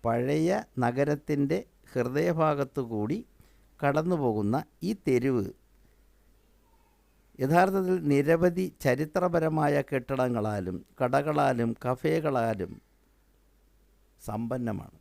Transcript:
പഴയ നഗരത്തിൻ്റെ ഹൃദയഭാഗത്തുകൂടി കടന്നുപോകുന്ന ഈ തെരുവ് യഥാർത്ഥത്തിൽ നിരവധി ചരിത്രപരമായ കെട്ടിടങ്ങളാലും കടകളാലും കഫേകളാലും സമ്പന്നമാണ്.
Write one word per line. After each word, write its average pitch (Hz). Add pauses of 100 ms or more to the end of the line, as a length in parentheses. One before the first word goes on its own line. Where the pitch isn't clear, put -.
പഴയ 147 (220)
നഗരത്തിൻ്റെ 143 (340)
ഹൃദയഭാഗത്തുകൂടി 139 (600)
കടന്നുപോകുന്ന 139 (320)
ഈ 220 (160)
തെരുവ് 127 (1900)
യഥാർത്ഥത്തിൽ 185 (160)
നിരവധി 165 (180)
ചരിത്രപരമായ 156 (160)
കെട്ടിടങ്ങളാലും 113 (220)
കടകളാലും 131 (140)
കഫേകളാലും 127 (1500)
സമ്പന്നമാണ്. 113